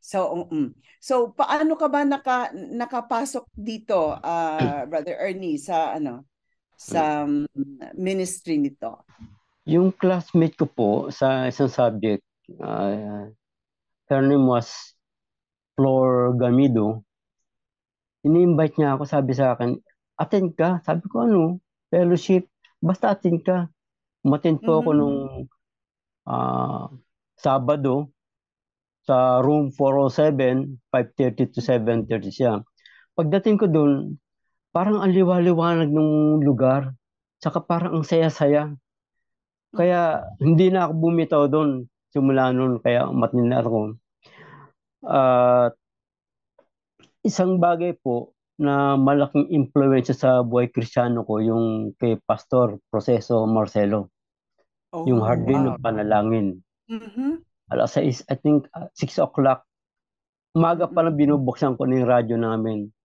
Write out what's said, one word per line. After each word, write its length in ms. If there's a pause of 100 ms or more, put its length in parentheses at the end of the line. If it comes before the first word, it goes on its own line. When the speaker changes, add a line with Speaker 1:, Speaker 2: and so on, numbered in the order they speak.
Speaker 1:
So, 480
mm. 240 (240)
So, 400
paano 400
ka 160
ba 100
naka-, 540
nakapasok 960
dito, 640
ah, 400 (280)
Speaker 2:
<clears throat> 40
Speaker 1:
Brother 320
Ernie, 400
sa, 320
ano, 320 (480)
sa, 560
mm, 680
ministry 640
nito? 480 (640)
Speaker 2:
Yung 240
classmate 640
ko 80
po 260 (220)
sa 340
isang 220
subject, 560 (340)
ah, 680 (800)
her 160
name 240
was 480 (800)
Flor 580
Gamido. 680 (1160)
Ini-invite 560
niya 200
ako, 80
sabi 280
sa 240
akin, 200 (400)
"Attend 360
ka." 320
Sabi 240
ko, 160
"Ano?" 320 (320)
"Fellowship. 600 (280)
Basta 360
attend 280
ka." 280 (520)
Umattend 400
po 240
ako 80
Speaker 1:
Mm-hmm. 80
Speaker 2:
nung, 180 (1040)
ah, 640 (520)
Sabado 720 (960)
sa 320
room 320
four 240
oh 160
seven, 640 (160)
five 240
thirty 320
to 160
seven 400
thirty 240
siya. 320 (560)
Pagdating 400
ko 80
dun, 560 (480)
parang 320
ang 80
liwa-liwanag 800
nung 560
lugar. 480 (480)
Tsaka 240
parang 320
ang 80
saya-saya. 640 (1040)
Kaya 480 (160)
hindi 320
na 160
ako 160
bumitaw 480
dun. 400 (240)
Simula 400
nun, 320
kaya 240
umattend 400
na 160
ako. 320 (1040)
At 720 (1500)
isang 320
bagay 400
po 400 (240)
na 400
malaking 480
impluwensya 640
sa 180 (140)
buhay 240
Kristiyano 560
ko, 160
yung 560
kay 240
Pastor 560 (160)
Proceso 560
Marcelo. 640 (800)
Speaker 1:
Oh, 160
Speaker 2:
Yung 160
Hardin 400
Speaker 1:
wow. 80
Speaker 2:
ng 80
Panalangin. 680 (420)
Speaker 1:
Mm-hmm. 420 (380)
Speaker 2:
Alas 240
sais, 320
I 80
think, 400
ah, 180
six 240
o'clock. 460 (960)
Umaga 320
pa 160
lang 80
Speaker 1:
Mm-hmm. 240
Speaker 2:
binubuksan 400
ko 80
na 160
yung 80
radyo 260
namin. 540 (140)